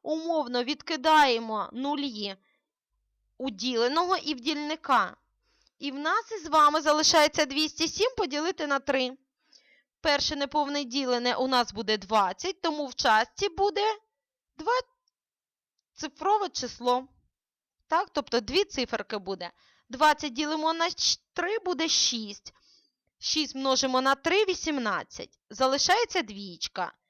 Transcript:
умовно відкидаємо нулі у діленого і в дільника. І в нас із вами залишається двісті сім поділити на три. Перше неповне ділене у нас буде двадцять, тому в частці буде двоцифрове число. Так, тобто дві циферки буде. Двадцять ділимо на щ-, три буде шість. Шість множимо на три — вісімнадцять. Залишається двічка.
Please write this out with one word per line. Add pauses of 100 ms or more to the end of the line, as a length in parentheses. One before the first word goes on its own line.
умовно
відкидаємо
нулі (1000)
у
діленого
і
в
дільника. (600)
І
в
нас
із
вами
залишається
двісті
сім
поділити
на
три. (840)
Перше
неповне
ділене
у
нас
буде
двадцять,
тому
в
частці
буде (2000)
двоцифрове
число. (800)
Так,
тобто
дві
циферки
буде. (380)
Двадцять
ділимо
на
щ-, (140)
три
буде
шість. (680)
Шість
множимо
на
три —
вісімнадцять. (100)
Залишається
двічка. (160)